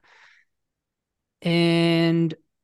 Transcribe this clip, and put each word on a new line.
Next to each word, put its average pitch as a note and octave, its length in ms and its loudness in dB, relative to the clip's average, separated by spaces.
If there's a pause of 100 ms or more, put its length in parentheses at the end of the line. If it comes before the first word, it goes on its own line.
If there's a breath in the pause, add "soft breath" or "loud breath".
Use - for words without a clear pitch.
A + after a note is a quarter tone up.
(1400 soft breath)
And E3+ 920 0 (320)